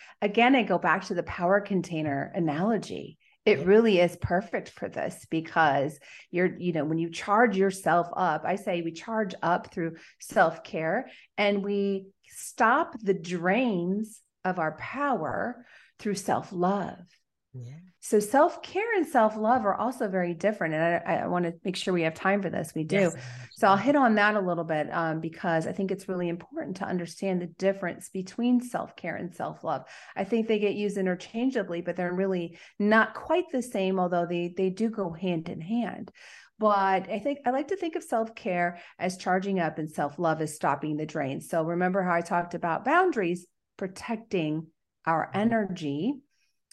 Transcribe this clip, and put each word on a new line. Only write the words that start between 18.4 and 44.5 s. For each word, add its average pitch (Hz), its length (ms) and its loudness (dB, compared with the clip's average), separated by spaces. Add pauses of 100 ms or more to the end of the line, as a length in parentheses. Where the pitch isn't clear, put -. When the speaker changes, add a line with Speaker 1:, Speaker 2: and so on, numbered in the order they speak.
Speaker 1:
and 330 100 2
self-love 220 580 2
are 196 120 2
also 240 320 -4
very 180 260 0
different. 165 400 -2
And 156 80 0 (240)
I, 170 160 0
I - 60 -2
wanna 175 240 0 (120)
make 185 120 -4
sure - 180 -2
we 175 80 2
have 160 100 2
time 196 300 0
for 175 80 -4
this. - 240 -4
We 160 100 -2
do. 160 120 0
Speaker 2:
Yes. 185 200 2 (360)
Speaker 1:
So - 160 4
I'll 196 100 8
hit 247 180 4
on 240 200 6
that 208 180 4
a 214 60 0
little 175 240 0
bit, 156 280 -2
um, 160 280 -2
because 165 460 -2
I 190 60 -4
think 190 200 -4
it's 190 160 -8
really 180 200 -2
important 180 500 -8
to - 60 -6
understand 180 560 -4
the 180 60 -6
difference 190 640 -4
between 240 500 0
self-care - 560 -8
and 170 180 -8
self-love. 156 500 -6 (320)
I 196 80 -2
think 220 240 0
they 214 100 2
get 208 160 0
used 202 240 -2
interchangeably, 190 840 -2
but 175 160 -4
they're 180 160 -2
really 180 460 -2 (200)
not 214 360 4
quite 339 380 0
the 254 100 0
same, 190 380 -2
although 175 260 0
they, 175 280 -4
they 190 140 0
do 214 220 -2
go 196 220 -6
hand 165 360 -4
in 160 140 -8
hand. 220 480 -4 (480)
But 196 500 2
I 208 120 -4
think, 285 260 -4
I 247 40 2
like 277 180 -2
to 392 80 -4
think 339 200 -4
of 320 60 -8
self-care 185 800 -2 (180)
as 185 180 -2
charging 190 440 0
up 156 180 -2
and 156 120 -4
self-love 156 520 0
as 151 120 -4
stopping 151 420 -2
the 156 100 -4
drain. 147 340 -4
So 165 220 -2
remember 180 400 0
how 180 120 0
I 170 60 2
talked 175 340 -2
about 165 300 -2
boundaries 262 640 2 (300)
protecting 185 880 -4 (400)